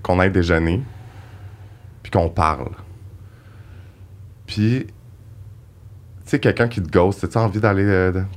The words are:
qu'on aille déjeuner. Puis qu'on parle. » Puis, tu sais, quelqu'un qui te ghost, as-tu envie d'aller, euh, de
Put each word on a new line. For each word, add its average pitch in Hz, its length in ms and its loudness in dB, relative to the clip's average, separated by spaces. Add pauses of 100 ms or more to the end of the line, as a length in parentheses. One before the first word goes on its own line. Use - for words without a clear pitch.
qu'on 90 180 2
aille 95 120 6
déjeuner. 85 500 2 (1200)
Puis - 100 -18
qu'on 85 180 2
parle. » 78 400 0 (1800)
Puis, 113 400 0
tu - 60 -20 (1300)
sais, 147 140 0
quelqu'un 117 280 2
qui 113 140 -6
te 80 80 -6
ghost, 92 340 2
as-tu - 140 -4
envie 107 220 0
d'aller, 101 260 2
euh, 92 260 4
de 95 120 -2 (140)